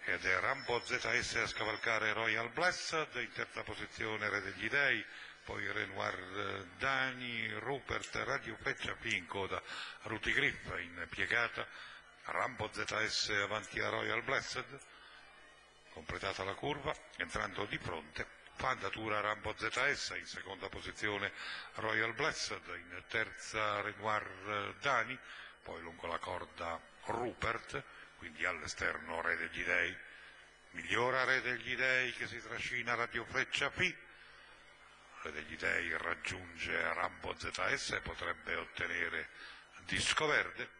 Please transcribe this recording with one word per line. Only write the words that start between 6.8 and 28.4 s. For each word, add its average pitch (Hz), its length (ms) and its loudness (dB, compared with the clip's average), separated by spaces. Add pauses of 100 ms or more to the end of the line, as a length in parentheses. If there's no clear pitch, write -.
Rupert, - 580 -2
Radio 113 400 0
Freccia, - 380 -2
P - 120 -8
in 101 200 2
coda, 90 340 0 (420)
Ruti 110 300 0
Griff 123 340 2 (120)
in 85 300 -6
piegata, 117 580 2 (600)
Rambo 104 460 2
Z 107 340 2
S 104 240 2
avanti 104 500 2
a 107 80 2
Royal 110 340 2
Blessed, 135 580 -2 (1120)
completata 95 520 -2
la 95 100 0
curva, 143 400 -2 (220)
entrando 98 480 0
di - 140 -4
fronte, - 480 -4 (300)
fa 131 120 0
andatura 107 520 0
Rambo 104 360 0
Z 123 360 2
S, - 240 -2
in 87 100 -6
seconda 95 420 -6
posizione 101 640 -2 (420)
Royal 110 380 2
Blessed, 120 560 0
in 87 400 -10
terza 107 720 0
Renoir, 104 460 0 (200)
eh, 101 340 -2
Dani, 127 380 2 (440)
poi 85 180 -8
lungo 82 260 -8
la 82 120 0
corda 87 600 -4 (280)
Rupert, 113 760 -2 (360)
quindi 80 260 -6